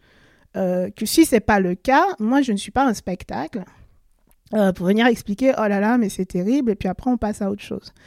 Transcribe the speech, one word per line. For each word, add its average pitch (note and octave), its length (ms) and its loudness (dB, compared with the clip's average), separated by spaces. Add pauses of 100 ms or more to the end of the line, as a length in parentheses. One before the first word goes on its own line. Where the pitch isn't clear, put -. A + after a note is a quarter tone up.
(560)
Euh, F#3 340 -2
que - 160 -8
si D#4+ 180 6
c'est A3+ 160 2
pas G#3 200 2
le F3+ 140 0
cas, C4+ 300 2 (140)
moi B3 240 2
je B3 100 -2
ne G3+ 40 -2
suis - 140 -8
pas C4+ 160 2
un A3+ 80 2
spectacle, G3 720 -8 (920)
euh, G3 180 4
pour F#3 140 -4
venir G#3+ 200 4
expliquer « B3 520 2
Oh G#3+ 100 0
là G3+ 120 0
là, A3+ 180 2
mais G#3+ 100 0
c'est F#3 180 -6
terrible », A#3 460 0
et - 20 -2
puis - 140 -4
après F#3 220 -4
on A#3+ 80 0
passe G#3+ 240 -4
à G3 80 -2
autre G3+ 120 -8
chose. - 300 -12 (140)